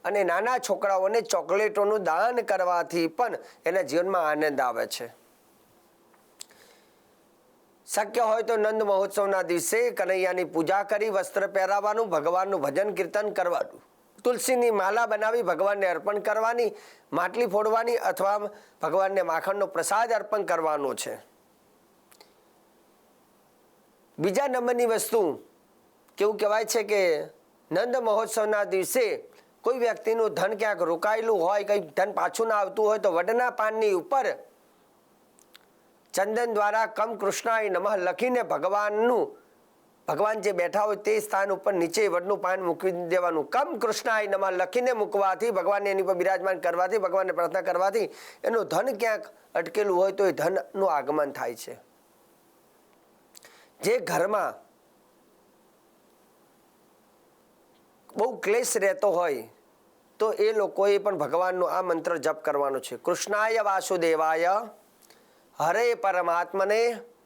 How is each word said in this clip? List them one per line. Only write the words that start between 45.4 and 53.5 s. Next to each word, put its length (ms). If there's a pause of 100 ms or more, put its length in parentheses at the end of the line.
ભગવાનને 400
એની 120
પર 120
બિરાજમાન 440
કરવાથી, 400
ભગવાનને 340
પ્રાર્થના 280
કરવાથી 480 (360)
એનું 200
ધન 300
ક્યાંક 300 (300)
અટકેલું 420
હોય 160
તો 140
એ 60
ધનનું 600
આગમન 400
થાય 220
છે. 340 (1900)